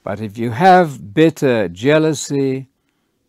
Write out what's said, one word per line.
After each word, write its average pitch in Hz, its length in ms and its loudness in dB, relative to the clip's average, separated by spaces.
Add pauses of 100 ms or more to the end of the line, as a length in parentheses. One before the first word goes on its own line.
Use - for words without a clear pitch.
But 104 180 -8
if 107 160 -12
you 117 140 -6
have 143 640 2
bitter 135 540 2
jealousy 139 960 -2 (640)